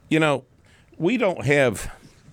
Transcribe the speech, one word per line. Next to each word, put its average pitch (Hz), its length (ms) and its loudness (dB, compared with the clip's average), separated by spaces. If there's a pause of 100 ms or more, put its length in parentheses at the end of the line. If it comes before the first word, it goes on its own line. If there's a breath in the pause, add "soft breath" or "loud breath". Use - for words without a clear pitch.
you 156 100 0
know, 147 260 0 (540 soft breath)
we 190 180 0
don't 196 280 -2
have, 131 480 2 (400 loud breath)